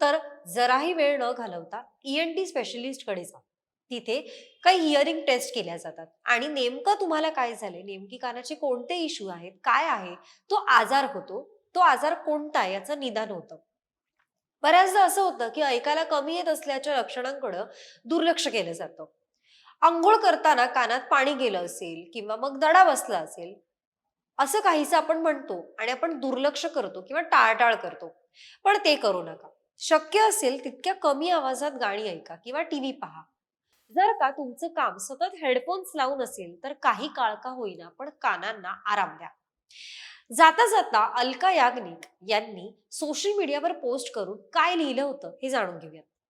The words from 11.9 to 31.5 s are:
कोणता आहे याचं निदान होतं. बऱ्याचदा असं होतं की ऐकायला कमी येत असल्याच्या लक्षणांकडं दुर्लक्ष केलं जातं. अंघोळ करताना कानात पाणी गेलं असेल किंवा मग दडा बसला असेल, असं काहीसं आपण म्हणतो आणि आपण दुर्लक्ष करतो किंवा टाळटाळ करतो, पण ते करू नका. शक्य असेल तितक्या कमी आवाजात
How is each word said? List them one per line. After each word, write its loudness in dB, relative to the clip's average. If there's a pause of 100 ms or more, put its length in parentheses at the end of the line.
कोणता -2
आहे 0
याचं -6
निदान -4
होतं. -12 (1040)
बऱ्याचदा 6
असं 2
होतं -2
की -4
ऐकायला 0
कमी -2
येत -4
असल्याच्या -2
लक्षणांकडं -6 (400)
दुर्लक्ष 0
केलं -2
जातं. -12 (760)
अंघोळ 6
करताना 4
कानात 0
पाणी 2
गेलं -2
असेल -12
किंवा -6
मग -6
दडा 8
बसला 4
असेल, -12 (640)
असं 2
काहीसं 4
आपण 2
म्हणतो -4
आणि -2
आपण -4
दुर्लक्ष -2
करतो -4
किंवा -4
टाळटाळ 4
करतो, -12 (480)
पण 4
ते 6
करू 0
नका. -16 (300)
शक्य 2
असेल 2
तितक्या -6
कमी 0
आवाजात -2